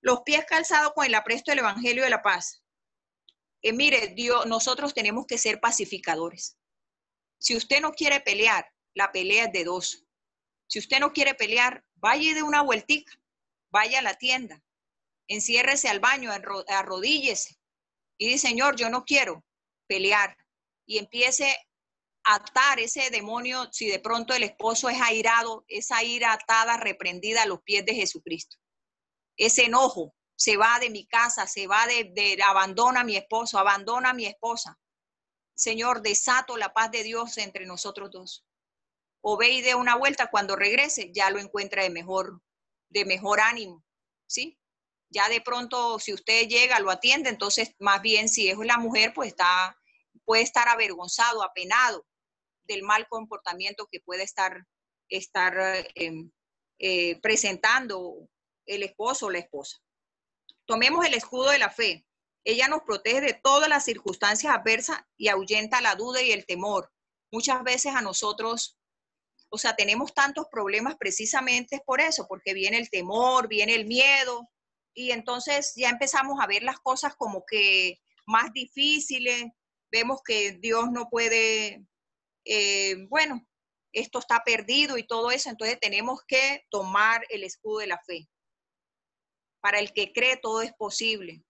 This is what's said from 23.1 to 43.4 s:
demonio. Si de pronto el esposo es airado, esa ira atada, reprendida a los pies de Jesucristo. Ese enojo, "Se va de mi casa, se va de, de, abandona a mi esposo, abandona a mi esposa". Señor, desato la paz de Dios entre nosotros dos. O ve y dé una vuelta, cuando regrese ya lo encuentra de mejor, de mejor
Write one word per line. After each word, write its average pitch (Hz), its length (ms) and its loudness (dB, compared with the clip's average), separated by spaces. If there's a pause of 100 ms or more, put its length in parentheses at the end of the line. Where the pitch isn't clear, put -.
demonio. 240 600 -6
Si 220 180 -4
de 202 120 0
pronto 226 340 -2
el 240 80 2
esposo 226 460 -2
es 254 120 -2
airado, 226 680 2
esa 226 340 -2
ira 233 300 0
atada, 226 460 2
reprendida 208 640 -2
a 208 40 2
los 180 160 -4
pies 202 220 0
de 220 100 0
Jesucristo. 170 640 -6 (800)
Ese 233 300 4
enojo, 240 480 2 (200)
"Se 214 220 2
va 233 240 4
de 247 100 -2
mi 208 160 -12
casa, 233 400 0
se 196 220 -8
va 214 180 4
de, 233 280 -2
de, 196 280 0
abandona 196 580 4
a 240 40 0
mi 214 120 -2
esposo, 220 420 -2
abandona 202 520 2
a 254 40 -2
mi 233 120 -6
esposa". 226 540 -8 (720)
Señor, 226 460 0
desato 247 560 0
la 208 160 -4
paz 220 180 0
de 226 120 -6
Dios 226 340 -6
entre 196 300 -8
nosotros 196 440 -12
dos. 185 340 -18 (760)
O 208 160 0
ve 233 140 6
y 254 100 0
dé 247 140 2
una 247 220 2
vuelta, 262 340 0
cuando 196 260 0
regrese 220 560 0
ya 190 180 2
lo 202 80 -4
encuentra 196 440 -4
de 185 80 0
mejor, 185 500 -6 (480)
de 202 160 -2
mejor 196 360 0